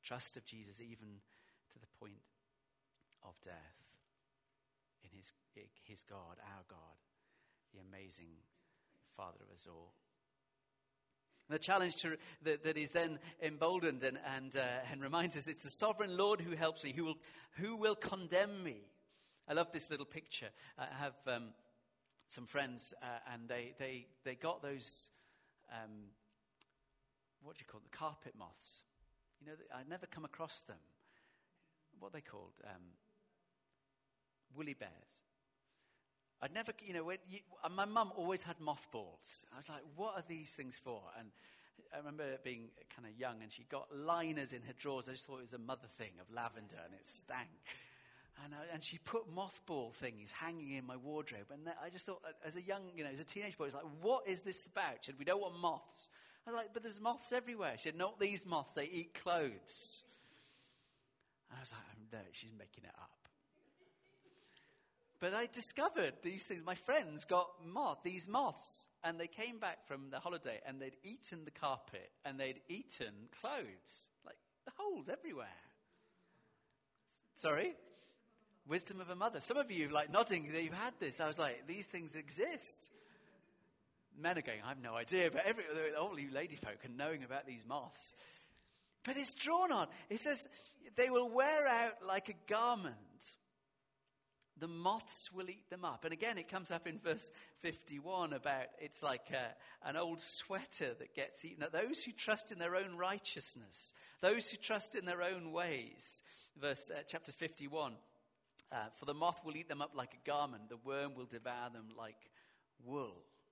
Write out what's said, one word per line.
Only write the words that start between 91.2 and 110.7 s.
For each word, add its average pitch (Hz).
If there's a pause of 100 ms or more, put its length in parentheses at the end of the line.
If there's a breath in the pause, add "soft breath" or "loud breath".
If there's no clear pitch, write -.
wear 285
out 233
like 190
a 196 (120)
garment. 208 (1600)
The 156
moths 185
will 185
eat 202
them 180
up." 147
And 160
again, 208
it 170
comes 190
up 170
in 165
verse - (280 loud breath)
fifty-one 160
about 135 (120)
it's 147
like 135
a, 127 (260 loud breath)
an 143
old 165
sweater -
that -
gets -
eaten 160
up. 165
"Those 220
who 247
trust -
in 185
their 175
own 185
righteousness, 170 (280 loud breath)
those 214
who 220
trust -
in 190
their 175
own 175
ways." 160 (340 loud breath)
Verse, 139
uh, 151
chapter 160
fifty-one, 143 (760)
uh, 113 (100)
"For 143
the 143
moth 170
will 156
eat 165
them 143
up 147
like 123
a -
garment, 127
the 120